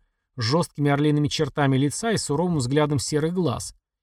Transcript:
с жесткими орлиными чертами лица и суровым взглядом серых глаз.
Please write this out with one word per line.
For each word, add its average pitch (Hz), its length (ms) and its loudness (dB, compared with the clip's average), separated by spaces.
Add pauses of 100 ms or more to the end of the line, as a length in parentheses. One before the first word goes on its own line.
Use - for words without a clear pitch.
(360)
с 127 60 -8
жесткими 143 480 0
орлиными 147 380 2
чертами 139 500 0
лица 147 340 0
и 190 60 0
суровым 165 400 -2
взглядом 143 400 2
серых 151 360 -2
глаз. 160 420 -4 (280)